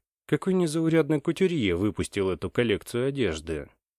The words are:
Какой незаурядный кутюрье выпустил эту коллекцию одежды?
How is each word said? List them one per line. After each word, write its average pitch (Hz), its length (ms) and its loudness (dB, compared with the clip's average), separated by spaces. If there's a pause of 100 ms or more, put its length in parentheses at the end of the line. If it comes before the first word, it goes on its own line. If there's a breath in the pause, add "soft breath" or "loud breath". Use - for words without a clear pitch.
(260)
Какой 185 280 0
незаурядный 160 680 2
кутюрье 165 560 2
выпустил 95 540 0
эту 90 200 -4
коллекцию 120 580 0
одежды? 80 600 -4 (300)